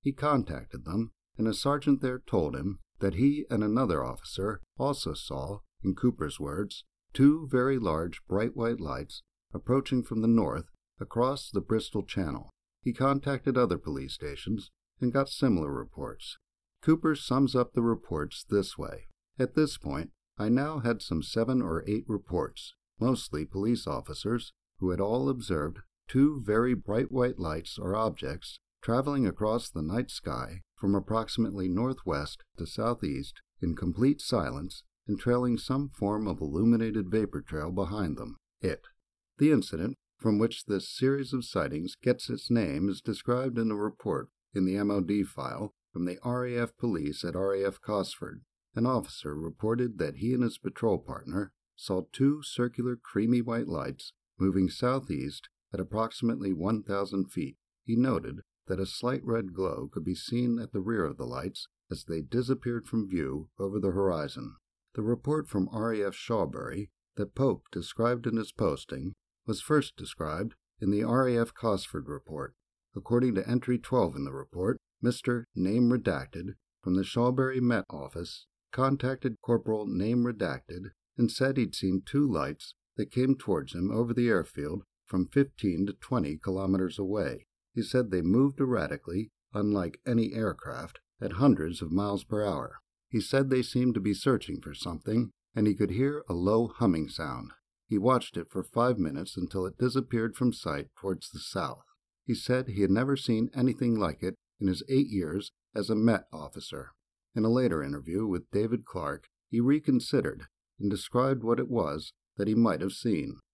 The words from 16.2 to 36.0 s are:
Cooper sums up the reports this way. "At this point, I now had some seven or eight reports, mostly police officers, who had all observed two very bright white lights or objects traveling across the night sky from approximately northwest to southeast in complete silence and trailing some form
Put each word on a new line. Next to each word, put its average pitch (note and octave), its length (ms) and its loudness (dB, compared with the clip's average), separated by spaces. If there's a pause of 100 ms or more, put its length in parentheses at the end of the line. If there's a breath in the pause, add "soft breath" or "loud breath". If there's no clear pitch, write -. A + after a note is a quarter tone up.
Cooper D#3+ 340 4
sums C3 400 2
up B2 180 2
the B2 80 2
reports F#2 680 -2
this G2+ 300 0
way. - 300 -10 (320)
"At B2+ 160 0
this D#3 220 2
point, D3 340 -6 (260)
I G#2+ 120 0
now C#3+ 300 2
had A2+ 220 0
some D#2+ 220 -2
seven A#2+ 380 0
or E2 260 -2
eight G#2+ 200 -2
reports, - 680 -4 (240)
mostly A2 460 0
police G#2 420 0
officers, G#2+ 680 -4 (260)
who F#2 120 2
had F2 100 0
all B2 280 2
observed F#2 500 -2 (280)
two C#3 340 4
very A2+ 320 4
bright G#2+ 380 0
white B2+ 280 0
lights E2 400 -6
or F#2+ 160 -2
objects - 640 -4 (220)
traveling C3+ 440 2
across G#2+ 440 0
the E2 120 -6
night F#2 300 -2
sky C2 500 -6 (140)
from G2 180 2
approximately G#2 720 0
northwest F2+ 760 -2 (140)
to D#2 100 -6
southeast F#2+ 760 -4 (200)
in E2+ 140 0
complete G#2 460 2
silence - 640 -4 (240)
and G#2 100 -2
trailing B2 400 2
some C3+ 320 -4
form G#2+ 380 -2